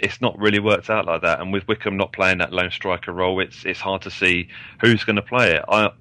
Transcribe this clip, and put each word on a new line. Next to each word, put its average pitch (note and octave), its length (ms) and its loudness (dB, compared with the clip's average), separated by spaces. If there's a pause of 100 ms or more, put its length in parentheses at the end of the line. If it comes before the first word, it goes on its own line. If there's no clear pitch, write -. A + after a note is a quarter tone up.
it's - 180 -4
not B2 180 -2
really G#2 200 4
worked G2+ 320 0
out G#2+ 160 0
like E2 160 -2
that. E2 180 2
And F#2 120 -6
with G2 160 -4
Wickham G#2+ 280 -4
not G2 160 -2
playing F#2 260 2
that F2 140 -4
lone F2+ 200 -2
striker F2+ 400 -6
role, F#2 280 0
it's, - 240 -8
it's F#2+ 160 -6
hard F#2+ 220 -4
to F#2+ 80 -12
see F2+ 380 0 (320)
who's A2+ 240 4
gonna G#2 180 0
play A#2+ 320 2
it. D2 140 0
I, G#2 220 4 (100)